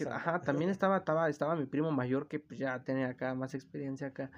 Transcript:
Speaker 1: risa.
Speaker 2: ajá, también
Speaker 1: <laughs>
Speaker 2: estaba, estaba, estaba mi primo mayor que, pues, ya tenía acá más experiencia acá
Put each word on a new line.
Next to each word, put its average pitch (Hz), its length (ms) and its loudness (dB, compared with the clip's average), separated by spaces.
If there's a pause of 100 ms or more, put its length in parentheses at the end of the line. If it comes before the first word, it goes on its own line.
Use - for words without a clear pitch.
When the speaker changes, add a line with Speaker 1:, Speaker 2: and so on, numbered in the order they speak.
Speaker 1:
risa. 120 120 -2
Speaker 2:
ajá, 170 260 0
también 147 280 2
Speaker 1:
<laughs> 190 60 -2
Speaker 2:
estaba, 190 220 4
estaba, 160 320 2
estaba 151 260 0
mi 139 100 0
primo 151 260 0
mayor 131 360 0
que, 151 120 -4
pues, 120 200 -12
ya 127 240 -2
tenía 131 240 0
acá 127 260 -2
más 131 200 -4
experiencia 139 540 -6
acá 135 300 -8